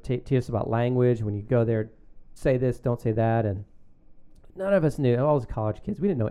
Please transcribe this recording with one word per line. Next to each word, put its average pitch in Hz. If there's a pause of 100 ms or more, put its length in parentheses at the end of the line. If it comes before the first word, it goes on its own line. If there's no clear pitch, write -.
t-, 123
teaching 127
us 120
about 113
language. 120
When 104
you 104
go 117
there, 110 (440)
say 135
this, 123
don't 120
say 113
that. 113
And 101 (920)
none 190
of 170
us 147
knew. 123
All 147
those 117
college 107
kids, 202
we 196
didn't 143
know 110